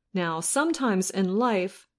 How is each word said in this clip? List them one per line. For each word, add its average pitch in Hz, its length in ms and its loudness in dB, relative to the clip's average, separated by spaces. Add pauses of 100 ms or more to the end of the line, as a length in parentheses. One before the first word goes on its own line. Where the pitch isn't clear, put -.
(140)
Now, 170 260 -2
sometimes 262 680 0
in 190 280 0
life, 202 480 0 (120)